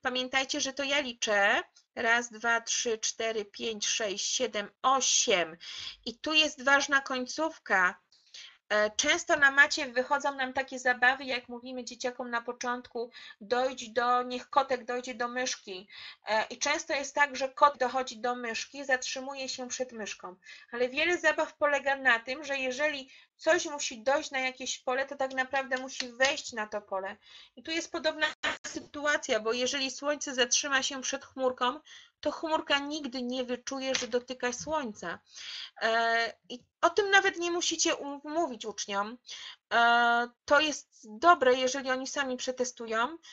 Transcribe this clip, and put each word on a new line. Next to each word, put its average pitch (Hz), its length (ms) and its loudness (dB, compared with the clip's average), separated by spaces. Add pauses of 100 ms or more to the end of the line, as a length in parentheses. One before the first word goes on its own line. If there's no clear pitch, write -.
Pamiętajcie, 262 600 -2
że 269 120 -4
to 277 100 -4
ja 277 160 0
liczę. 233 640 2 (320)
Raz, 240 360 0
dwa, 226 300 0
trzy, 226 360 -2
cztery, 226 480 -4
pięć, 226 420 -6
sześć, 202 480 -2
siedem, 214 340 -2 (120)
osiem. 196 760 4 (480)
I 226 120 -8
tu 311 160 -2
jest 302 300 4
ważna 277 380 4
końcówka. 254 1000 0 (720)
E, 214 200 4
często 320 440 2
na 285 160 6
macie 285 360 4
wychodzą 269 480 0
nam 262 180 -4
takie 262 260 -4
zabawy, 247 440 2
jak 254 260 -4
mówimy 247 340 -10
dzieciakom 247 460 -6
na 233 120 -2
początku, 240 720 -6 (300)
dojdź 247 480 -2
do, 247 340 2
niech 247 260 -8
kotek 262 360 2
dojdzie 247 300 -6
do 240 120 -4
myszki. 240 600 -6 (400)
E, 214 220 2
i 247 80 -10
często 311 360 -2
jest 277 220 -4
tak, 285 200 2
że 269 140 -2
kot 285 280 4
dochodzi 247 400 -2
do 247 180 -2
myszki, 247 500 -8
zatrzymuje 262 640 -4
się 254 180 -8
przed 254 240 -6
myszką. 190 440 -12 (360)
Ale 247 180 0
wiele 320 280 0
zabaw 311 400 0
polega 277 380 2
na 262 240 4
tym, 262 240 -8
że 277 140 -4
jeżeli 269 520 -2 (280)
coś 339 280 2
musi 285 380 -6
dojść 285 280 0
na 262 80 -2
jakieś 254 400 -4
pole, 269 260 -2
to 277 100 -10
tak 269 180 -2
naprawdę 262 440 -2
musi 262 340 -6
wejść 269 420 0
na 214 140 -4
to 208 140 -6
pole. 196 360 -6 (380)
I 254 80 -20
tu 320 80 -8
jest 330 200 -4
podobna 311 360 0 (400)
sytuacja, 294 720 -2
bo 220 140 0
jeżeli 254 380 0
słońce 285 440 -4
zatrzyma 262 480 2
się 269 180 -4
przed - 240 -6
chmurką, 254 540 -2 (420)
to 302 100 0
chmurka 311 480 0
nigdy 277 420 -6
nie 247 220 -4
wyczuje, 262 520 -4
że 247 120 0
dotyka 247 460 -4
słońca. 220 680 -6 (600)
E, 226 520 2 (160)
i 240 100 -10 (220)
o 330 80 4
tym 392 220 2
nawet 381 260 6
nie 349 140 -2
musicie 339 440 0
u-, 285 340 -10
mówić 302 360 -2
uczniom. 208 520 -4 (560)
E, 233 540 6 (180)
to 294 140 6
jest 302 280 -2 (160)
dobre, 254 500 8
jeżeli 262 360 0
oni 262 180 -2
sami 262 300 -4
przetestują, 247 800 -4 (160)